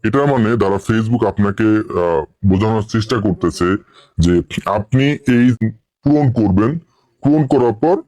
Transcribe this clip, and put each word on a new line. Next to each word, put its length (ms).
এটার 300
মানে 160
দ্বারা 160
Facebook 340
আপনাকে, 340
আহ, 420
বোঝানোর 440
চেষ্টা 220
করতেছে 420
যে 100
আপনি 280
এই 100
পূরণ 240
করবেন, 320
পূরণ 200
করার 300
পর 120